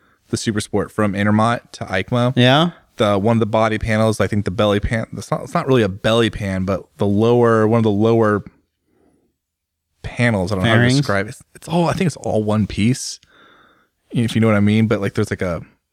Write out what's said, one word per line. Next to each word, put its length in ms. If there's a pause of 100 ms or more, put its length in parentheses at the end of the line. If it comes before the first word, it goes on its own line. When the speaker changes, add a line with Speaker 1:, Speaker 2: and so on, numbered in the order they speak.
(280)
Speaker 1:
the 80
Super 240
Sport 300
from 240
Intermot 580
to 120
Eichmo. 520
Speaker 2:
Yeah? 360 (240)
Speaker 1:
The, 220
one 180
of 40
the 60
body 320
panels, 420
I 60
think 180
the 60
belly 300
pan, 260 (100)
it's 140
not, 120
it's 120
not 120
really 160
a 60
belly 420
pan, 340
but 220 (120)
the 80
lower, 600
one 120
of 60
the 60
lower 540 (1600)
panels, 500
I 40
don't 80
know 60
how 60
to 40
Speaker 2:
Fairings? 180
Speaker 1:
describe 300
it. 80 (180)
It's 140
all, 200
I 60
think 140
it's 80
all 280
one 220
piece, 540 (920)
if 240
you 60
know 60
what 100
I 40
mean, 260
but, 140
like, 140
there's, 160
like, 120
a, 200 (300)